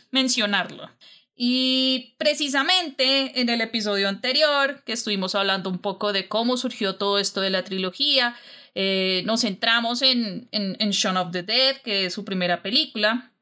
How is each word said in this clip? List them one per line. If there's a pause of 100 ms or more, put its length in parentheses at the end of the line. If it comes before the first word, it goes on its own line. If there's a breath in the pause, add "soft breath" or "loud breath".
(120)
mencionarlo. (440 soft breath)
Y
precisamente
en
el
episodio
anterior,
que
estuvimos
hablando
un
poco
de
cómo
surgió
todo
esto
de
la
trilogía, (400 loud breath)
eh,
nos
centramos
en,
en,
en
Shaun
of
the
Dead,
que
es
su
primera
película. (100)